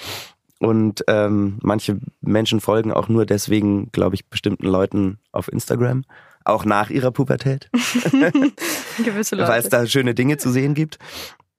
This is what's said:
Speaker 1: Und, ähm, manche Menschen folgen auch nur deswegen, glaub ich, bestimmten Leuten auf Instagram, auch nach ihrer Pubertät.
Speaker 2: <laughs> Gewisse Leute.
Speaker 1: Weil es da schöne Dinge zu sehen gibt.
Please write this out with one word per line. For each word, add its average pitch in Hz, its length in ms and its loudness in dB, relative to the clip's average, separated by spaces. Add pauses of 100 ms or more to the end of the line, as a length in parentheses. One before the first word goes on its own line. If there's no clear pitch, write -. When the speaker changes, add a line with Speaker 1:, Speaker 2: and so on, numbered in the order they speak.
(600)
Speaker 1:
Und, 110 480 2
ähm, 104 540 2
manche 101 380 0 (220)
Menschen 107 400 2
folgen 110 300 2
auch - 180 0
nur 110 180 2
deswegen, 101 640 0
glaub 95 240 0
ich, - 120 -8
bestimmten - 380 -4
Leuten 95 540 0 (120)
auf - 200 -6
Instagram, 123 520 -2 (420)
auch 104 200 0
nach 104 240 2
ihrer 127 220 0
Pubertät. 135 640 -2
Speaker 2:
<laughs> 269 1300 0
Gewisse 214 320 -4
Leute. 170 140 0
Speaker 1:
Weil 117 120 4
es - 80 -4
da 120 160 2
schöne 123 300 2
Dinge 131 220 2
zu 131 120 -2
sehen 131 240 2
gibt. 156 240 -4 (600)